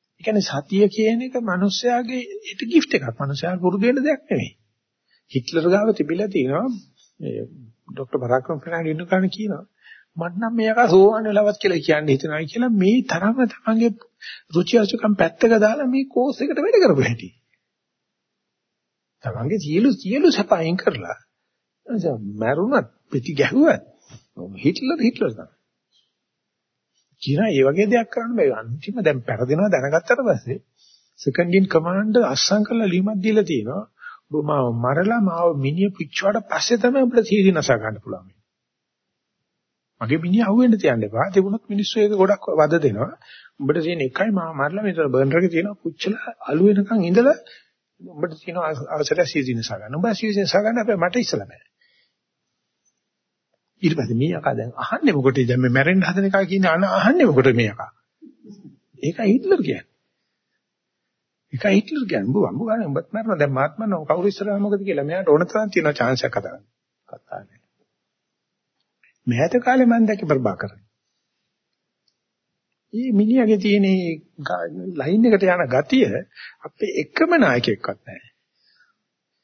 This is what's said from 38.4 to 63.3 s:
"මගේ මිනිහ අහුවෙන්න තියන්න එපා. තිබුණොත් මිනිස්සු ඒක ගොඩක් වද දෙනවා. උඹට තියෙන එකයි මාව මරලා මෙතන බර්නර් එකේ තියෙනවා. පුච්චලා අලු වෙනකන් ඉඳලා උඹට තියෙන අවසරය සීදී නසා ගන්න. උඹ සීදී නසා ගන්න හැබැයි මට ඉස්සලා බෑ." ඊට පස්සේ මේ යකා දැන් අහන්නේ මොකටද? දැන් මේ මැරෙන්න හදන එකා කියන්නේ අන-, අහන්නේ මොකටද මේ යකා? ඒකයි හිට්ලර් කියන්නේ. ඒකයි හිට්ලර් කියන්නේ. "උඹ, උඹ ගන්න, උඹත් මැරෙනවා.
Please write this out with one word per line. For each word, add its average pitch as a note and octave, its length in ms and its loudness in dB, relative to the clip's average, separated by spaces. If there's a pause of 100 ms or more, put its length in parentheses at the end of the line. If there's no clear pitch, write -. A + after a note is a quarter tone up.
"මගේ A#2+ 180 -2
මිනිහ F3+ 240 2
අහුවෙන්න A3+ 320 4
තියන්න B2+ 300 0
එපා. A2+ 240 -2
තිබුණොත් G3 380 0
මිනිස්සු G3+ 300 -4
ඒක G#3 160 2
ගොඩක් G3 400 2
වද D3+ 260 4
දෙනවා. B2 340 0 (420)
උඹට D3 260 -2
තියෙන E3 200 -4
එකයි C#3+ 320 -4
මාව E3+ 220 -4
මරලා D3+ 280 -4
මෙතන E3 260 -2
බර්නර් C3+ 280 2
එකේ F3 160 2
තියෙනවා. F#3+ 260 -4
පුච්චලා G3 640 -8
අලු D#3 220 0
වෙනකන් G3+ 380 4
ඉඳලා A#3 340 4 (640)
උඹට E3+ 360 -8
තියෙන F3 220 -10 (320)
අවසරය D#3 340 0
සීදී C3 320 -4
නසා A2+ 220 -8
ගන්න. G#2+ 160 -14
උඹ F3+ 180 -2
සීදී G3+ 320 -2
නසා F3+ 180 0
ගන්න A3+ 140 0
හැබැයි G#3+ 260 0
මට F3 180 -2
ඉස්සලා G#2+ 280 -4
බෑ." - 260 -20 (2000)
ඊට E3 120 2
පස්සේ A#2 220 -4
මේ D3 160 0
යකා D3+ 220 -4
දැන් A#2 200 -8
අහන්නේ C4 400 -2
මොකටද? C3+ 300 2
දැන් B2 160 0
මේ B2+ 120 2
මැරෙන්න E3 300 2
හදන F#3 240 0
එකා G3 180 0
කියන්නේ F#3 280 0
අන-, F#3 160 0
අහන්නේ A3+ 380 4
මොකටද C3 280 4
මේ A2+ 140 0
යකා? - 220 -10 (1080)
ඒකයි G3+ 300 -2
හිට්ලර් C#4+ 320 4
කියන්නේ. - 260 -4 (1700)
ඒකයි F#3+ 220 0
හිට්ලර් B3+ 300 0
කියන්නේ. C3+ 220 -4
"උඹ, C3+ 100 0 (120)
උඹ - 140 -6
ගන්න, A3 240 -4
උඹත් C#3 220 -6
මැරෙනවා. G#3+ 300 -4